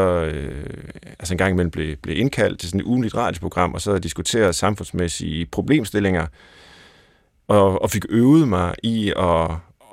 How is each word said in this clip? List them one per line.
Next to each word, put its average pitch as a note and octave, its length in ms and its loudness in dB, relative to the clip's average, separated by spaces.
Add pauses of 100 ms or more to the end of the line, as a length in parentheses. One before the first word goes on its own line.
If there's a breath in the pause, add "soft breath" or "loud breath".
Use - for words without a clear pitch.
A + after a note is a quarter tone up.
(240)
øh, D2 400 -6 (540)
altså F2 160 -6
en E2+ 40 -2
gang F#2+ 120 2
imellem F2 200 2
blev, D#2 260 -4
blev D#2+ 220 -8
indkaldt A2 420 0
til F2 80 -10
sådan F#2+ 120 -2
et - 40 -6
ugentligt A#2 300 0
radioprogram, F2+ 600 -2
og F2 60 -8
så G2+ 180 0
diskuterede F2+ 540 0
samfundsmæssige E2+ 960 -4
problemstillinger, G2+ 800 0 (1200 soft breath)
og, G2 340 4
og - 80 0
fik G2+ 180 -2
øvet C3+ 400 6
mig F2+ 340 0
i A2 340 0
at, E2+ 340 2 (420)